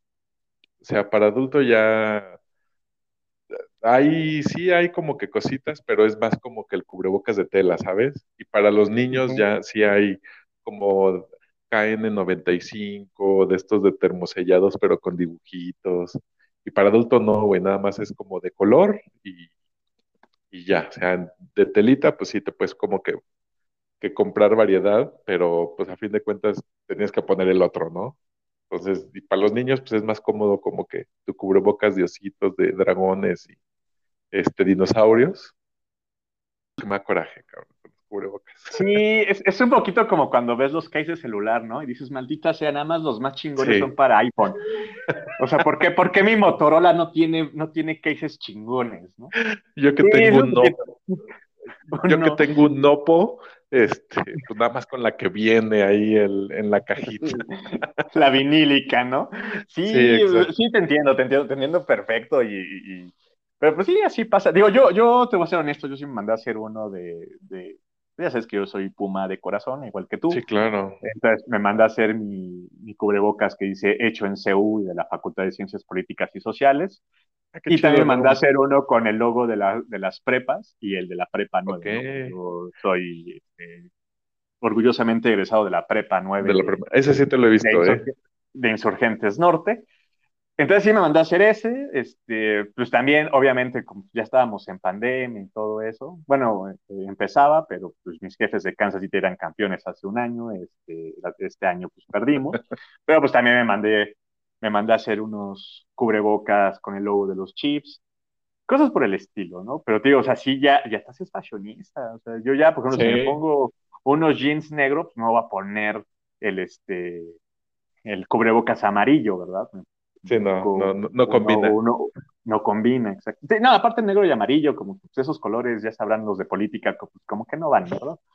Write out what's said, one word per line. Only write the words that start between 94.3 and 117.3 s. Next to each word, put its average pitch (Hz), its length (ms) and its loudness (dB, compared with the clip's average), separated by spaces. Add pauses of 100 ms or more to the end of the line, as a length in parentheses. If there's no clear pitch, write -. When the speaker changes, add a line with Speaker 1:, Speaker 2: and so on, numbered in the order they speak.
Speaker 2:
en 95 120 -14
pandemia 117 640 -6
y 95 60 -18
todo 107 320 -6
eso, 135 460 -12
bueno, 113 420 0
eh, 98 60 -16 (140)
empezaba, 101 800 0
pero, 90 260 -12 (100)
pues, 82 180 -16
mis 92 160 -16
Jefes 104 260 -4
de 90 120 -6
Kansas 98 260 -2
City 98 160 -6
eran 92 200 -2
campeones 92 500 -6
hace 90 200 -14
un 107 120 -6
año, 117 320 -8
este, 82 640 -16 (100)
la-, 90 160 -10
este - 260 -10
año, 90 240 -4
pues, - 220 -20
perdimos, 143 420 -2
Speaker 1:
<laughs> - 260 -12 (260)
Speaker 2:
pero, 156 160 4
pues, 139 100 0
también 123 240 4
me 123 80 2
mandé, 104 540 0 (440)
me 110 80 -4
mandé 107 240 0
a 110 40 4
hacer 110 240 -4
unos 101 720 -12
cubrebocas 104 840 0
con 101 160 -12
el 101 80 -6
logo 101 220 0
de 95 100 -6
los 95 180 -12
Chiefs, - 460 -6 (640)
cosas 277 260 2
por 147 140 -4
el 98 100 -2
estilo, 90 480 -12
¿no? 135 220 -12
Pero, 110 160 0
te 135 80 2
digo, 139 120 6
o - 20 -6
sea, 127 120 0
sí, 135 260 -4
ya, 143 280 4
ya 110 100 -6
estás, - 220 -18
es 92 100 -14
fashionista, 113 840 -14
o 113 40 -20
sea, 113 240 -14
yo 131 100 0
ya, 156 220 4
por 160 100 -8
ejemplo, 131 140 -2
si 117 100 2
me 120 100 0
Speaker 1:
Sí. 135 60 -2
Speaker 2:
pongo 147 480 -2 (300)
unos 151 360 2
jeans 151 320 -4
negros, 143 360 -2
pues, - 100 -20
no 117 140 -2
voy 113 140 4
a - 40 -20
poner 104 540 -6 (380)
el, 95 180 -4
este, 90 640 -10 (800)